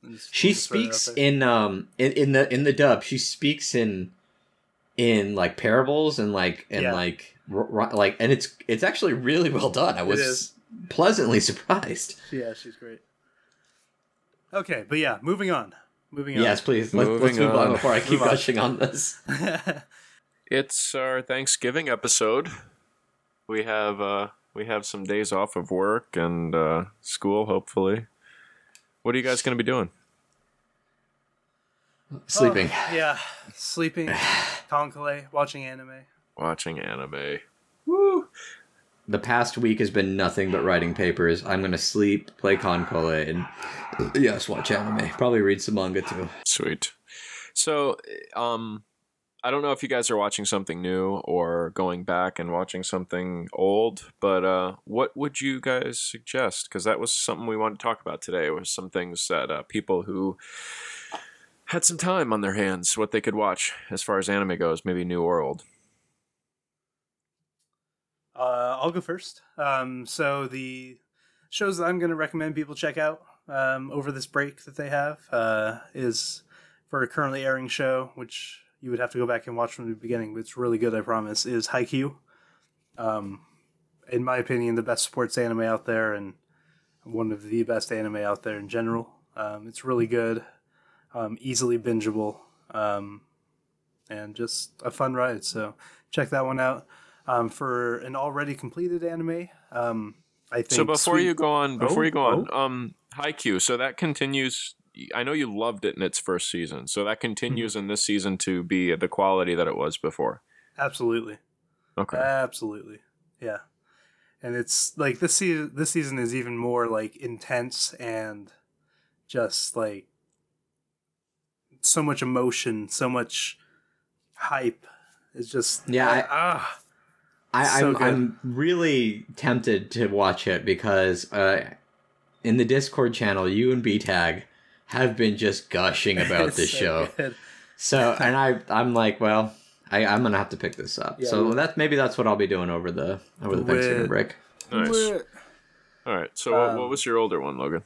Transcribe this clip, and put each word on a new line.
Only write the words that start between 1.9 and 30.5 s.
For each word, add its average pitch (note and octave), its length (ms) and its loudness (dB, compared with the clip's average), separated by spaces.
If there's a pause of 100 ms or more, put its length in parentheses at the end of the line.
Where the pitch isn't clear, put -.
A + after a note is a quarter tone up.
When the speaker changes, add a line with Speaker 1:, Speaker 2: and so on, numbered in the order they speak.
Speaker 2:
in, C3 140 4
in C#3 200 4
the, C3+ 220 6
in C3+ 80 2
the C#3+ 100 4
dub. C3 300 6
She C3+ 160 -4
speaks - 560 -2
in, G2+ 380 0 (840)
in, G#2+ 380 4
like, F2 220 0
parables C#3 640 2
and, G#2 120 0
like, F2+ 380 0
and G2+ 140 -2
Speaker 1:
Yeah. B2 80 2
Speaker 2:
like, F2+ 440 -4 (160)
r-, G#2 160 -2 (140)
r-, A2 100 -2
like, G2+ 280 4
and A#2 100 4
it's, - 240 2 (140)
it's A2+ 160 2
actually F#3+ 300 2
really D3 360 2
well A#2+ 200 2
done. B2 280 2
I - 40 -2
Speaker 1:
It F2 40 0
Speaker 2:
was G2+ 140 2
Speaker 1:
is. B2+ 320 -2 (360)
Speaker 2:
pleasantly D#3 520 4
surprised. - 760 -2 (140)
Speaker 1:
Yeah, A#2 220 -6
she's A2 220 -18
great. A#2 240 -18 (1500)
Okay, E3+ 360 -2
but D3 100 0
yeah, C3 220 2
moving F#3 300 0
on. A#2 240 0 (360)
Moving C#3+ 280 -4
on. A2+ 40 6
Speaker 2:
Yes, G#2+ 200 4
please. A2 320 2
Let, A#2+ 120 6
let's A2+ 140 2
Speaker 3:
Moving B2+ 200 6
Speaker 2:
move A2 140 6
on A#2+ 120 6
Speaker 3:
on. - 80 4
Speaker 2:
before A#2+ 180 4
I A2+ 80 6
keep B2 120 0
Speaker 1:
Move C3+ 100 4
on. A#2 60 6
Speaker 2:
gushing B2 300 4
on A#2+ 200 2
this. C#3 500 -2
Speaker 1:
<laughs> D#3 540 -4 (680)
Speaker 3:
It's - 440 -2
our C3 260 -2
Thanksgiving C3 680 0
episode. A#2+ 580 2 (1000)
We A2 180 -2
have, G#2+ 360 0
uh, G2+ 280 -2 (260)
we G#2+ 100 -8
have G#2+ 220 -4
some G2 180 -8
days G2+ 260 -2
off G2+ 260 0
of F2 140 -6
work G2 460 0
and, E2+ 380 0
uh, D#2+ 300 2 (180)
school, G#2 420 0
hopefully. G2 600 0 (960)
What A#2+ 120 2
are C3 40 2
you B2 60 -2
guys B2+ 180 2
gonna B2 140 2
be A#2 60 0
doing? A2+ 280 0 (2250)